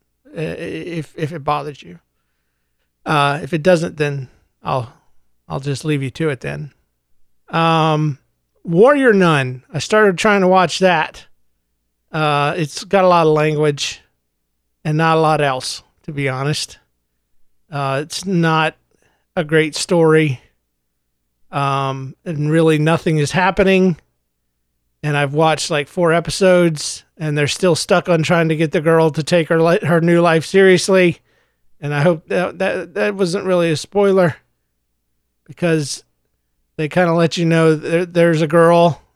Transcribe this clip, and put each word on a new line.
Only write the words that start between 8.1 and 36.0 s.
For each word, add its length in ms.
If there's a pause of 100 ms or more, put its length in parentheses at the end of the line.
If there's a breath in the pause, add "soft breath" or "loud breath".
Warrior 480
Nun. 520 (100)
I 60
started 380
trying 240
to 60
watch 320
that. 480 (840)
Uh, 440
it's 280
got 200
a 40
lot 200
of 60
language 680 (840)
and 120
not 200
a 20
lot 220
else, 420 (200)
to 100
be 160
honest. 500 (920)
Uh, 340
it's 220
not 520 (580)
a 80
great 320
story. 640 (1120)
Um, 720
and 260
really 300
nothing 380
is 140
happening. 640 (1040)
And 160
I've 160
watched, 360
like, 200
four 240
episodes, 920 (140)
and 200
they're 100
still 280
stuck 320
on 160
trying 260
to 60
get 160
the 80
girl 320
to 100
take 280
her 120
li-, 240
her 140
new 220
life 240
seriously. 720 (640)
And 120
I 80
hope 280
that, 300
that, 340
that 220
wasn't 300
really 240
a 60
spoiler, 640 (1080)
because 640 (720)